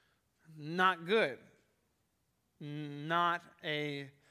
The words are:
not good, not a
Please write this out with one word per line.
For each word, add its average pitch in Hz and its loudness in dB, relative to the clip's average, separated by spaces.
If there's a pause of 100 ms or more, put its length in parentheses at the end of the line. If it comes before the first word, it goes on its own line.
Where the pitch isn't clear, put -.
(560)
not 170 0
good, 175 2 (1200)
not 151 0 (220)
a 147 -2 (240)